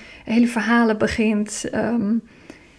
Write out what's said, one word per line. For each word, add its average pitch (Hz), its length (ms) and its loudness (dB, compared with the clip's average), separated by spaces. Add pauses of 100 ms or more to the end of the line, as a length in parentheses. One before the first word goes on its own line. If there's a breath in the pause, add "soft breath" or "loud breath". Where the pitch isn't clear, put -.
(240 loud breath)
hele 233 240 2
verhalen 226 500 2
begint. 214 760 -2
Ehm, 220 460 0 (600 loud breath)